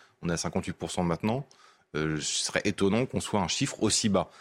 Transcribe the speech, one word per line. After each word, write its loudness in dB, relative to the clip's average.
On -2
est 0
à 0
cinquante-huit -4
pour -6
cent -2
maintenant. 0
Euh, 0
ce -4
serait -2
étonnant 2
qu'on -4
soit 0
à 2
un 0
chiffre -2
aussi 2
bas. 2